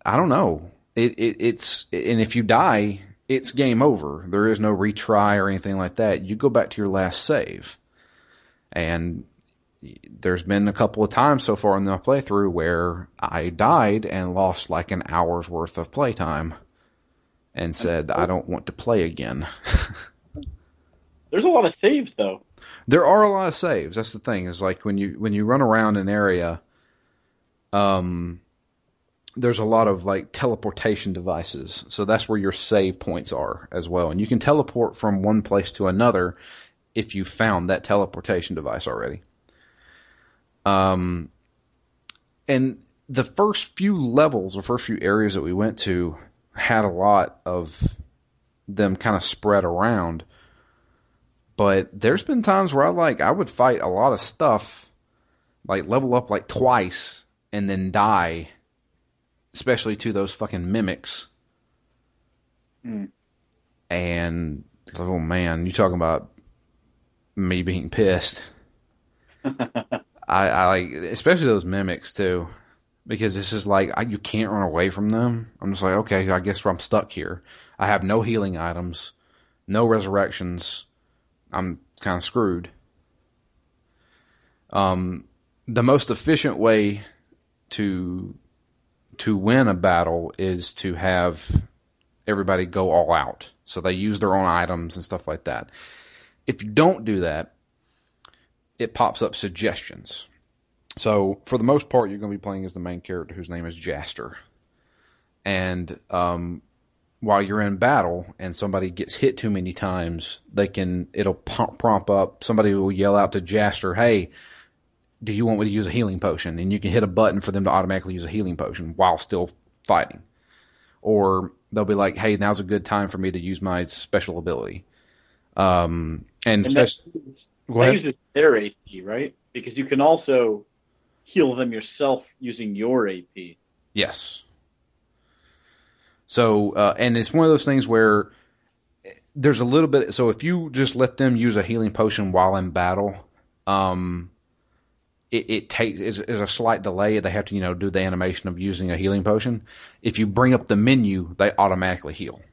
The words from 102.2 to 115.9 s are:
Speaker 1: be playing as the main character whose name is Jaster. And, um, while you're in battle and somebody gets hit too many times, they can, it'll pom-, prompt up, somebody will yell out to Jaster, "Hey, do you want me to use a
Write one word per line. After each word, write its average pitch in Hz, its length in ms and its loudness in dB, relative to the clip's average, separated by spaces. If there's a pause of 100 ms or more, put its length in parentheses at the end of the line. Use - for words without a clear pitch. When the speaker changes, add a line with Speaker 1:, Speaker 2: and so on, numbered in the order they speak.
Speaker 1:
be 101 60 -8
playing 95 260 -8
as 90 100 -10
the 92 60 -12
main 87 200 -10
character 87 340 -10
whose 85 160 -14
name 85 160 -8
is 85 120 -12
Jaster. 73 560 -10 (1080)
And, 92 540 -4 (120)
um, 87 520 -2 (580)
while 101 220 2
you're 101 180 -2
in 101 160 0
battle 90 500 2 (120)
and 90 180 -10
somebody 95 340 -2
gets 87 240 -6
hit 131 220 2
too 110 140 -2
many 92 240 -4
times, 85 640 -6 (120)
they 101 140 2
can, 92 460 -2
it'll 98 220 0
pom-, - 420 -6
prompt 104 320 0
up, 98 340 0
somebody 107 300 2
will 98 180 2
yell 101 240 2
out 101 180 4
to 95 100 -2
Jaster, 95 520 0
"Hey, 110 360 2 (920)
do 104 120 -6
you 113 100 0
want 113 160 2
me 110 60 2
to 104 40 0
use 101 160 -2
a 85 40 -4